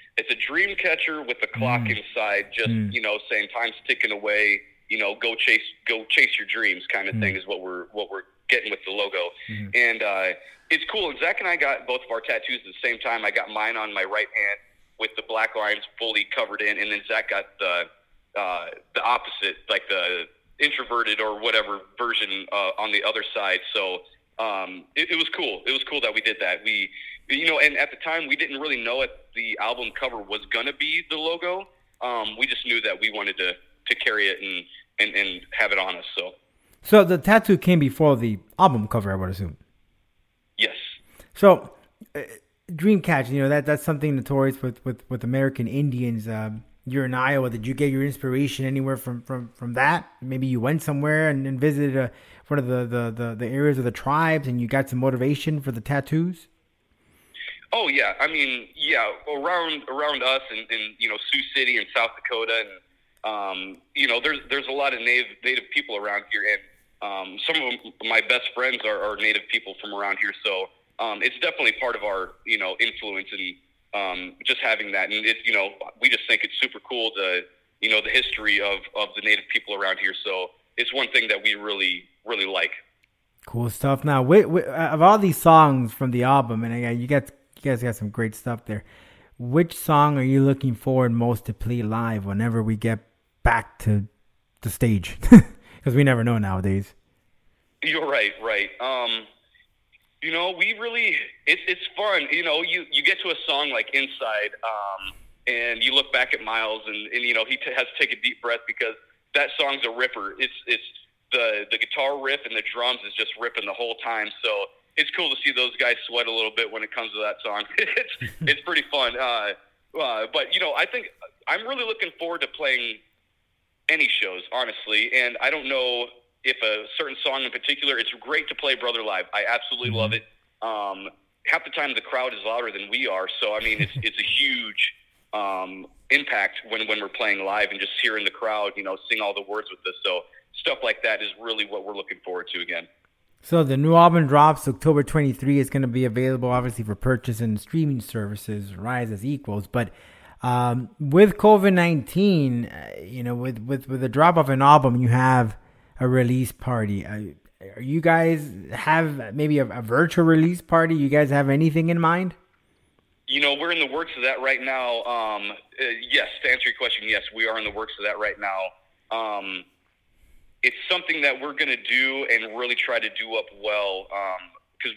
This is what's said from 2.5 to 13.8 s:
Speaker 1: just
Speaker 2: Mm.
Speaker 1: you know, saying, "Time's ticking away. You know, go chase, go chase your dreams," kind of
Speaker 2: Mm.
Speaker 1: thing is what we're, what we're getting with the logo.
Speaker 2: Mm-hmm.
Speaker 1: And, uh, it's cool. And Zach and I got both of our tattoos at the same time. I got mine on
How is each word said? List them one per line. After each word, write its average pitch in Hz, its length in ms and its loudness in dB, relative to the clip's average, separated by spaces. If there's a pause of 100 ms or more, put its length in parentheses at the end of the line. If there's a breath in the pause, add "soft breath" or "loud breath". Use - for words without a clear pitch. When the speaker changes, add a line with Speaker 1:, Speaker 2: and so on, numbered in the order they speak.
Speaker 1:
just 113 180 -2
Speaker 2:
Mm. 110 220 -2
Speaker 1:
you 113 100 -4
know, 107 180 -2 (100)
saying, 104 240 -2
"Time's 117 220 -4 (120)
ticking 117 240 0
away. 104 500 0 (280)
You 113 80 -4
know, 104 160 -2
go 113 220 -4
chase, 113 260 4 (260)
go 113 220 -4
chase 131 300 2
your 101 80 -10
dreams," 98 400 -2
kind 98 200 -2
of 98 80 -6
Speaker 2:
Mm. 110 40 -2
Speaker 1:
thing 98 160 0
is 92 100 -8
what 95 160 -6
we're, 90 300 -10
what 101 180 -8
we're 95 140 -10 (260)
getting 107 220 0
with 98 140 -6
the 95 60 -8
logo. 98 380 -4 (180)
Speaker 2:
Mm-hmm. 104 280 -10
Speaker 1:
And, 117 260 2
uh, 95 260 -2 (440 loud breath)
it's 160 200 0
cool. 190 200 -4
And 131 80 -10
Zach 170 200 -2
and 185 80 -4
I 170 80 0
got 139 300 -2
both 127 180 -6
of - 60 -14
our 113 120 -6
tattoos 123 400 -6
at - 40 -20
the 98 220 -6
same 117 120 -2
time. 113 260 -4
I 98 40 -2
got 101 220 -2
mine 110 260 -4
on 107 160 -6